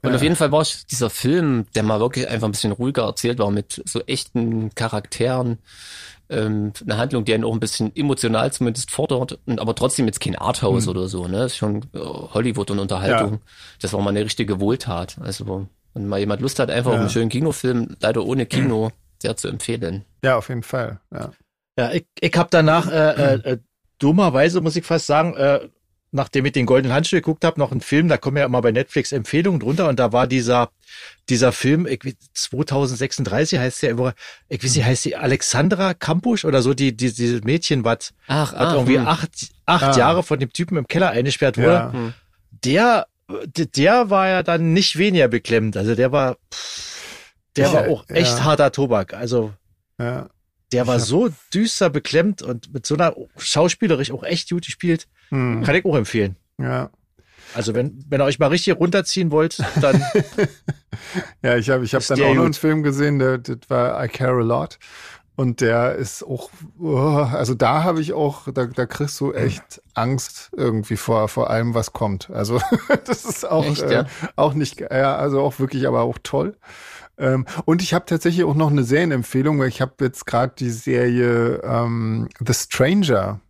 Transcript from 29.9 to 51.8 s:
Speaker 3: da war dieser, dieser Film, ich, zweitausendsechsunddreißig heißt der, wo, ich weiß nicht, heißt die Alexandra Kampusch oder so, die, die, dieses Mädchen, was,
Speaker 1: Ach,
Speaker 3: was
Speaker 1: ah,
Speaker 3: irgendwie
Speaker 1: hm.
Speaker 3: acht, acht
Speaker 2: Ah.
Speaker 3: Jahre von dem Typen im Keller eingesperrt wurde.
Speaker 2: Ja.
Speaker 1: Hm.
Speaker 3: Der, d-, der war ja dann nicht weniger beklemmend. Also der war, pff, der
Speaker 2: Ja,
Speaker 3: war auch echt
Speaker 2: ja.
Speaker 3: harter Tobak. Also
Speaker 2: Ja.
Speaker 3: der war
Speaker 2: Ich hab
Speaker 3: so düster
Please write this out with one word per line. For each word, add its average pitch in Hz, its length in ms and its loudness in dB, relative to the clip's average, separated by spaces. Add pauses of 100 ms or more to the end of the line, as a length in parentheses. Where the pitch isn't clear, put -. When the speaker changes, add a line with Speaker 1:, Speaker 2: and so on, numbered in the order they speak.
Speaker 3:
da 120 140 2
war 123 140 4
dieser, 123 440 2 (580)
dieser 123 240 4
Film, 156 340 2
ich, 131 120 -4 (720)
zweitausendsechsunddreißig 135 880 0
heißt 127 240 -2
der, 117 160 0
wo, 127 120 0 (380)
ich - 160 -6
weiß 127 120 0
nicht, 135 80 2
heißt 127 200 2
die - 120 -4
Alexandra 170 800 2
Kampusch 190 500 -2
oder 135 180 4
so, 131 120 2
die, 131 220 0
die, 120 160 0
dieses 120 320 -2
Mädchen, 139 400 0
was, 113 280 0 (160)
Speaker 1:
Ach, 143 240 0
Speaker 3:
was - 80 -6
Speaker 1:
ah, 160 140 2
Speaker 3:
irgendwie 131 240 4
Speaker 1:
hm. 120 80 2
Speaker 3:
acht, 160 240 -2 (360)
acht 165 160 4 (120)
Speaker 2:
Ah. 131 40 6
Speaker 3:
Jahre 160 240 4
von 156 160 -2
dem 127 140 -4
Typen 175 240 -4
im 135 120 -2
Keller 175 220 2
eingesperrt 127 480 0
wurde. 131 140 6
Speaker 2:
Ja. 123 200 2
Speaker 1:
Hm. 117 200 -6 (520)
Speaker 3:
Der, 208 420 4 (400)
d-, 160 200 -2
der 202 440 4
war 190 180 4
ja 185 140 2
dann 165 300 2
nicht 185 260 2
weniger 175 300 4
beklemmend. 110 480 0
Also 104 180 0
der 123 180 2
war, 135 240 0 (160)
pff, - 720 -14 (320)
der 139 120 4
Speaker 2:
Ja, - 60 4
Speaker 3:
war - 140 4
auch 156 200 -2
echt 127 300 2
Speaker 2:
ja. - 60 0
Speaker 3:
harter 147 280 6
Tobak. 117 420 0
Also 113 380 -2 (480)
Speaker 2:
Ja. 127 280 -6 (440)
Speaker 3:
der 120 140 2
war 123 100 2
Speaker 2:
Ich 120 60 2
hab 107 60 -2
Speaker 3:
so 190 200 2 (260)
düster 202 360 2